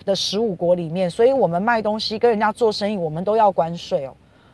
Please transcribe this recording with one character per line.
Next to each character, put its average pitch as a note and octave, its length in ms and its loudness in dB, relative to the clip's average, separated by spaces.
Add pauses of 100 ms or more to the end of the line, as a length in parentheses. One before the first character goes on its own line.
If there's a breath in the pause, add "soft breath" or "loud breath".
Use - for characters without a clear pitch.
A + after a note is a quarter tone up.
的 G3 100 0
十 - 240 -4
五 A3 160 -2
国 F3 200 2
里 F3 160 -4
面， F3+ 180 -2
所 A3+ 160 0
以 C4 80 6
我 B3+ 140 2
们 E3+ 160 0
卖 A3+ 180 2
东 G#3+ 180 -2
西 G#3+ 200 -6
跟 A#3+ 120 4
人 G#3+ 80 2
家 G#3+ 140 2
做 A3 180 2
生 G#3 220 -2
意， G#3 60 -4
我 E3+ 100 -2
们 D#3+ 160 -6
都 G#3 140 0
要 G#3+ 120 6
关 E3+ 240 0
税 E3+ 300 -4
哦。 B2+ 80 -12 (420 soft breath)